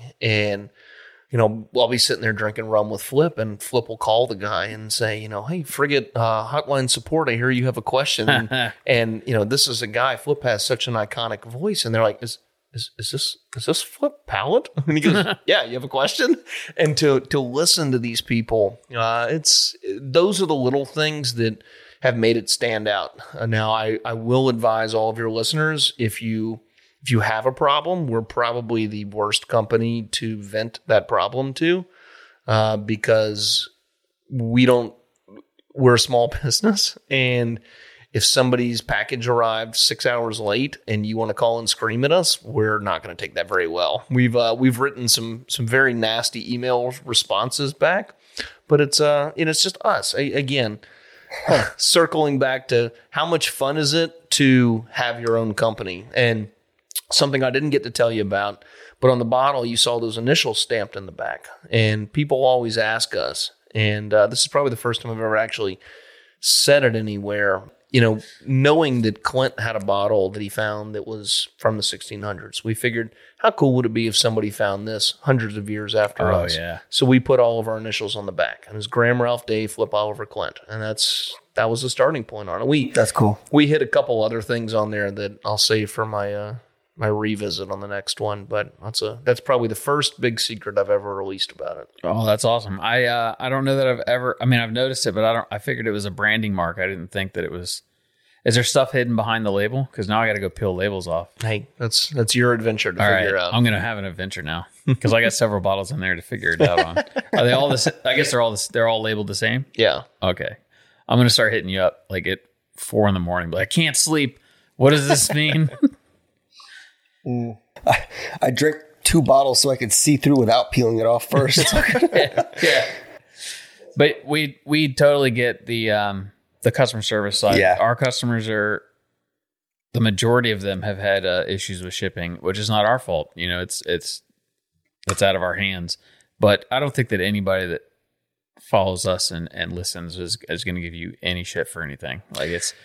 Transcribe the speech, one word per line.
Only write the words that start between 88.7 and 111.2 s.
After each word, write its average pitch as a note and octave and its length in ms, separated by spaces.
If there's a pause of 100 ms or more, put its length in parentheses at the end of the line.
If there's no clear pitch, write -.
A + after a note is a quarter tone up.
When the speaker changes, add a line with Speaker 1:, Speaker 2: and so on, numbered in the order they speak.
Speaker 1:
that's A2 180
a, A2 220
that's B2 160
probably A#2+ 300
the A2 60
first - 460
big A#2 180
secret G#2 380
I've G2+ 120
ever G2+ 260
released G2 360
about - 260
it. - 100 (160)
Speaker 2:
Oh, G#2 220
that's G#2+ 200
awesome. G#2+ 340
I, A#2+ 260
uh, A#2 340
I B2+ 100
don't C3+ 160
know C3+ 120
that C3+ 100
I've A#2+ 200
ever, B2 320
I A#2+ 60
mean, B2 140
I've A2+ 140
noticed B2+ 340
it, F#2 80
but A2 80
I A2+ 100
don't, A#2 160
I G#2 80
figured A#2+ 300
it G#2+ 40
was G2+ 140
a G2+ 60
branding G#2+ 420
mark. E2+ 240
I F#2 80
didn't F2+ 220
think F#2+ 260
that F2+ 120
it D#2+ 60
was, F2+ 300 (640)
is A#2 100
there A#2+ 80
stuff C3+ 280
hidden A#2+ 240
behind A2+ 300
the G2+ 60
label? A2+ 400
'Cause G2+ 180
now A2 120
I A2+ 60
gotta G#2 140
go F#2 80
peel F#2+ 260
labels F#2+ 320
off. E2+ 220 (120)
Speaker 1:
Hey, A2 280 (100)
that's, - 300
that's B2 260
your B2 180
adventure A2 380
to F2+ 100
Speaker 2:
All G#2 160
Speaker 1:
figure F#2+ 180
Speaker 2:
right, F2+ 100
Speaker 1:
out. F2+ 80
Speaker 2:
I'm A#2+ 100
gonna G#2+ 160
have A2+ 180
an G2 80
adventure F#2 380
now D#2+ 240 (320)
'cause A2 140
I A#2 80
got A2+ 120
several G#2 280
bottles G2 300
in C#3+ 100
there F#2 140
to E2+ 60
figure - 300
it E2 100
out F2 180
on. E2 180 (360)
Are B2 120
they B2 80
all C#3 160
the C3 80
sa-, D3 140 (140)
I C3 100
guess C#3+ 160
they're B2 100
all A2+ 100
the G#2 40
s-, - 120
they're A2+ 200
all A2+ 140
labeled G#2+ 260
the G2+ 80
same? A#2 300 (100)
Speaker 1:
Yeah. F#2 280 (180)
Speaker 2:
Okay. F#2 360 (500)
I'm A#2+ 100
gonna A#2+ 140